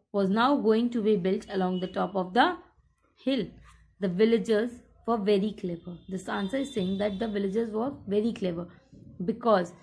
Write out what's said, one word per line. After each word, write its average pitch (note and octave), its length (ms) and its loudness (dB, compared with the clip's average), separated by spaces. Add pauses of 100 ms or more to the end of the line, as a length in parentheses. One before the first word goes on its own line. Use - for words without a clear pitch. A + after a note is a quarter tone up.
(120)
was G3 180 2
now B3 260 4
going A3 340 4
to A#3+ 120 -2
be G#3+ 140 4
built F#3+ 340 0
along F#3 300 0
the F3+ 80 -6
top F#3 260 -4
of F3+ 200 -2
the E4 240 4 (680)
hill. B3+ 200 0 (540)
The G3 100 -2
villagers A3 640 2 (380)
were A#3 80 2
very G#3 360 2
clever. F3 440 -10 (120)
This F#3 200 -10
answer G#3 300 -4
is C4+ 140 -6
saying F#3+ 260 -2
that G3+ 200 -2
the A3+ 80 -4
villagers G#3 460 -2
were A#3 180 -2 (160)
very G#3 260 0
clever F3 360 -4 (560)
because G#3+ 480 2 (100)